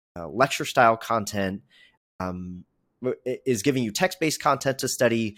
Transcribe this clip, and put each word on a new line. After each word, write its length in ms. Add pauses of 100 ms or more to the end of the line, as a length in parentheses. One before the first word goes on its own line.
(160)
uh, 120
lecture 360
style 320
content, 680 (560)
um, 460 (400)
i-, 400
is 180
giving 220
you 60
text-based 500
content 380
to 100
study 500